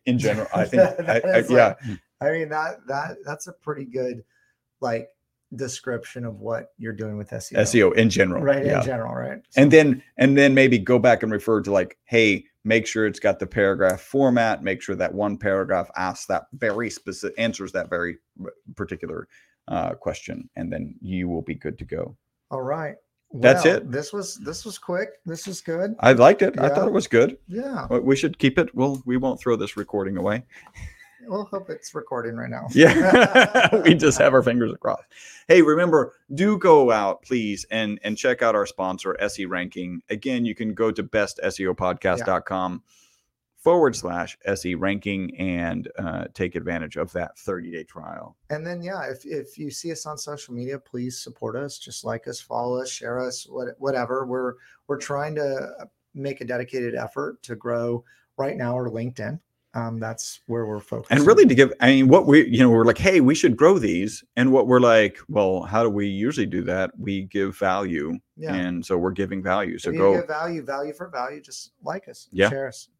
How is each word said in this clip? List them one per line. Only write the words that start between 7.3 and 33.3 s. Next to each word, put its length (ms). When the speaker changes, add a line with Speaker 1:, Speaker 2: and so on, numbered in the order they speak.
Speaker 2:
S 200
E 40
O. 40
Speaker 1:
S 160
E 80
O 80
in 180
general, 320
Speaker 2:
Right, 240
Speaker 1:
yeah. 140
Speaker 2:
in 40
general, 300
right? 260
Speaker 1:
And 160
Speaker 2:
So 40
Speaker 1:
then, 260
and 200
then 160
maybe 280
go 180
back 240
and 100
refer 300
to, 100
like, 320
"Hey, 400
make 220
sure 200
it's 140
got 180
the 80
paragraph 560
format, 600
make 200
sure 140
that 180
one 240
paragraph 580
asks 300
that 260
very 380
specific, 480
answers 340
that 160
very 300
particular, 500
uh, 260
question, 600
and 140
then 300
you 300
will 100
be 140
good 240
to 80
go." 280
Speaker 2:
All 100
right. 360
Speaker 1:
That's 320
Speaker 2:
Well, 120
Speaker 1:
it. 140
Speaker 2:
this 220
was, 240
this 300
was 100
quick. 320
This 220
was 160
good. 380
Speaker 1:
I 120
liked 300
it. 160
I 100
Speaker 2:
Yeah. 60
Speaker 1:
thought 140
it 60
was 140
good. 380
Speaker 2:
Yeah. 440
Speaker 1:
We, 100
we 160
should 220
keep 200
it. 160
Well, 320
we 100
won't 240
throw 160
this 220
recording 400
away. 260
<laughs> 240
Speaker 2:
We'll 160
hope 260
it's 240
recording 420
right 140
now. 220
Speaker 1:
Yeah. 960